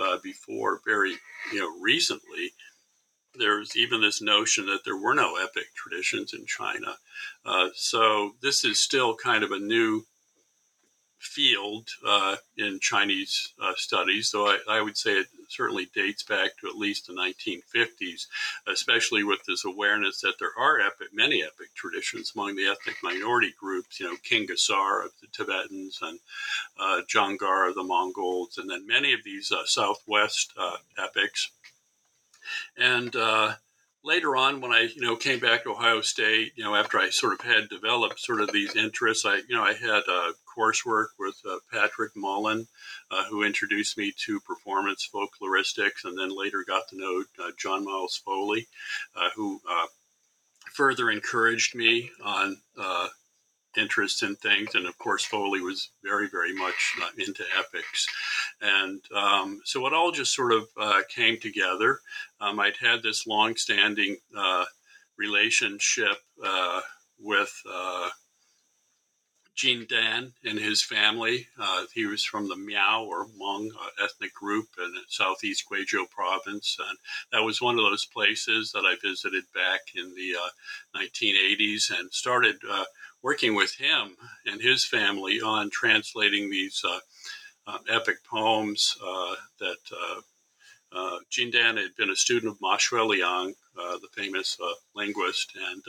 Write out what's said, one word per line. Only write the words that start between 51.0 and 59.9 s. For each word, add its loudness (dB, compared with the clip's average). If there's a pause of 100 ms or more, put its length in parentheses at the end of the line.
encouraged 2
me 2 (120)
on, -2 (160)
uh, -2 (680)
interest 0
in 0
things. 0
And 0
of -10
course, -2
Foley 0
was -6 (120)
very, 0
very -2
much, -2
uh, -4
into -6 (140)
epics. -4 (560)
And, 0 (120)
um, 2
so -2
it 0